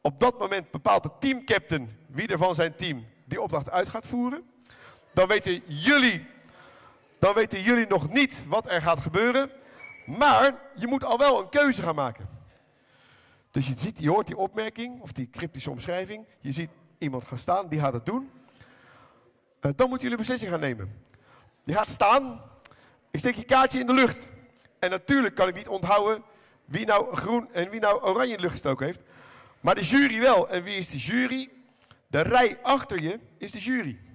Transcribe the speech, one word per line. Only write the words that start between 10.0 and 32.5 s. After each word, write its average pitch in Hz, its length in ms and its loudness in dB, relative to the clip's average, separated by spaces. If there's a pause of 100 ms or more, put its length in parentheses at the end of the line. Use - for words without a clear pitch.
Maar 247 480 4 (200)
je 202 120 -8
moet 262 180 -2
al 240 140 0
wel 262 220 4
een 185 80 -8
keuze 285 340 2
gaan 165 120 -2
maken. 123 340 -6 (1200)
Dus 135 160 -4
je 135 100 -4
ziet, 202 220 -8
je 151 120 0
hoort 208 160 2
die 240 100 -10
opmerking, 220 640 -8
of 185 120 -16
die 127 180 -10
cryptische 151 400 -10
omschrijving. 185 560 -8 (140)
Je 139 120 -8
ziet 160 180 -8 (300)
iemand 131 240 -6
gaan 123 140 -12
staan, 180 300 -2
die 151 120 -4
gaat 139 120 0
het 117 140 -6
doen. 262 240 -6 (1300)
Eh, 143 160 -2
dan 254 120 4
moeten 254 200 -4
jullie - 20 -2
een 240 60 -2
beslissing 226 340 -4
gaan 170 100 -2
nemen. 110 420 -6 (640)
Je 143 80 -4
gaat 214 160 0
staan, 240 520 2 (680)
ik - 80 -6
steek 247 160 0
je 226 100 -10
kaartje 262 340 4
in 254 80 -4
de 240 60 2
lucht. 262 380 4 (480)
En 180 120 -2
natuurlijk 214 440 0
kan 185 140 2
ik 185 60 -4
niet 202 140 -14
onthouden 202 540 0 (420)
wie 196 220 -6
nou 202 300 2
groen 233 360 -2
en 180 180 -4
wie 220 100 -6
nou 208 220 2
oranje 208 280 0
in 220 60 -6
de 180 60 -6
lucht 170 100 0
gestoken 131 340 -4
heeft. 175 140 -8 (600)
Maar 170 140 2
de 202 60 -4
jury 226 400 2
wel. 233 280 6
En 185 140 -4
wie 202 140 -8
is 185 120 -6
de - 80 -10
jury? 247 540 -4 (560)
De 143 140 0
rij 233 420 4